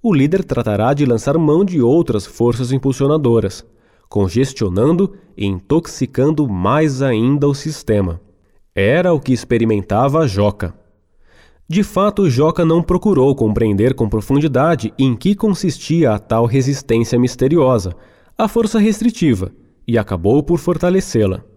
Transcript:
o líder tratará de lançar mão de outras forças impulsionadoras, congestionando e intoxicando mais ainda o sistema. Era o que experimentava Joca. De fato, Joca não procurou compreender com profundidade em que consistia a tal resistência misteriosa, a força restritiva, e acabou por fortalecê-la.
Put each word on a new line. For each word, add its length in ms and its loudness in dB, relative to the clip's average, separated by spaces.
o 120 2
líder 300 2
tratará 500 -2
de 120 0
lançar 320 0
mão 260 2
de 180 0
outras 440 2
forças 480 -2
impulsionadoras, 920 0
congestionando 1040 0
e 100 -4
intoxicando 1000 -2
mais 540 0
ainda 460 0
o 80 0
sistema. 640 -4
Era 380 2
o 80 0
que 100 -4
experimentava 960 0
Joca. 460 -2
De 140 0
fato, 460 0
Joca 360 2
não 180 2
procurou 500 2
compreender 600 0
com 160 -2
profundidade 920 -2
em 160 2
que 180 -2
consistia 800 0
a 80 -2
tal 260 0
resistência 720 0
misteriosa, 800 0
a 120 0
força 280 0
restritiva, 720 0
e 100 0
acabou 440 0
por 180 -2
fortalecê-la. 840 -2